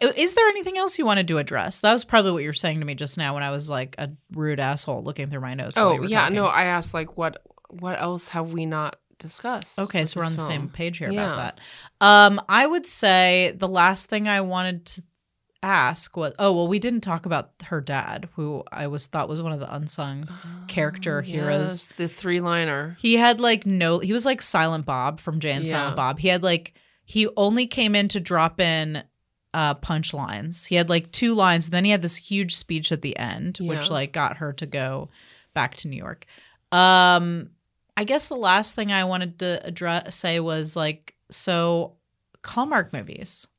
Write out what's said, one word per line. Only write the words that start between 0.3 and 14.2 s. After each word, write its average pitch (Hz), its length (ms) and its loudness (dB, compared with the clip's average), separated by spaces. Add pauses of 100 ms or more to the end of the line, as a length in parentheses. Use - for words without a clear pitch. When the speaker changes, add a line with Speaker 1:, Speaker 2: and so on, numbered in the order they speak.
Speaker 1:
there 453 140 6
anything 381 300 -2
else 381 200 0
you 311 60 0
wanted 196 240 2
to 160 100 0
address? 135 420 -2
That 214 120 4
was 220 120 2
probably 202 280 4
what 160 100 -2
you 147 60 -6
were 147 60 -6
saying 156 240 -2
to 151 80 -4
me 143 80 -8
just 143 240 -6
now 143 160 -2
when 143 80 -6
I 143 80 -4
was, 143 180 -6
like, 131 300 -6
a 143 120 -8 (220)
rude 151 280 -4
asshole 139 420 -4
looking 143 260 -8
through 143 120 -8
my 127 140 -8
notes - 220 -8
while 214 120 4
Speaker 2:
Oh, 165 60 4
Speaker 1:
you 135 80 -2
were 175 40 -4
Speaker 2:
yeah, 214 160 2
Speaker 1:
talking. 175 140 2
Speaker 2:
no, 202 100 2
I 175 180 2
asked, 175 300 -2
like, 160 240 -8
what, 165 240 -4 (260)
what 180 320 -8
else 175 280 -6
have 165 240 -6
we 165 140 -4
not 156 300 -4 (220)
discussed - 600 -8
Speaker 1:
Okay, 196 240 -4
Speaker 2:
with 160 80 0
Speaker 1:
so 175 100 -4
we're 165 60 -2
on 165 100 -4
Speaker 2:
this 160 80 -4
Speaker 1:
the 147 80 -6
same 147 100 -6
Speaker 2:
film? - 80 -10
Speaker 1:
page 170 280 -8
here 165 120 -6
Speaker 2:
Yeah. 196 240 -4
Speaker 1:
about 120 220 -8 (440)
that. 202 60 8
Um, 208 420 12
I 226 180 4
would 349 200 -2
say 185 680 4
the 185 120 -2
last 185 400 2
thing 214 200 -2